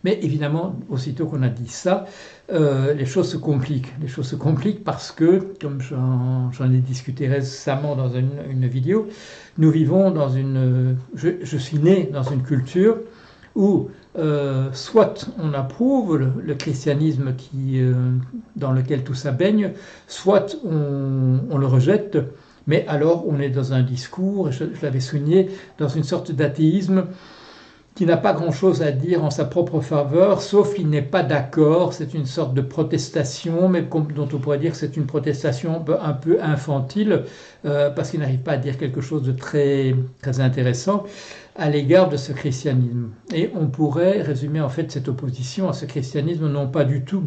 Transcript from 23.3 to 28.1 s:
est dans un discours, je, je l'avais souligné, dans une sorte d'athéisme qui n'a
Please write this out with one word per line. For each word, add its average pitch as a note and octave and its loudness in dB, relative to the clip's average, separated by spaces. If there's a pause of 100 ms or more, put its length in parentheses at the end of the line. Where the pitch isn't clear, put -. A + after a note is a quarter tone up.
est C#3 -2
dans C3 -2
un C3 2
discours, E3 -2
je, D#3 -4
je - -8
l'avais C3 -2
souligné, D#3 2 (300)
dans D3+ 0
une D3+ -2
sorte F3 -4
d'athéisme E3 2 (880)
qui F#3 -2
n'a E3 4